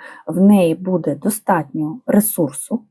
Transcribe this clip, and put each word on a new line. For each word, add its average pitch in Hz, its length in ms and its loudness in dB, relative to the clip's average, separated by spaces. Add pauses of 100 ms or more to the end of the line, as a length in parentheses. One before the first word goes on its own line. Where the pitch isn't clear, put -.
(280)
в 165 140 -2
неї 190 340 4
буде 180 400 -4
достатньо 160 880 -4
ресурсу - 840 -2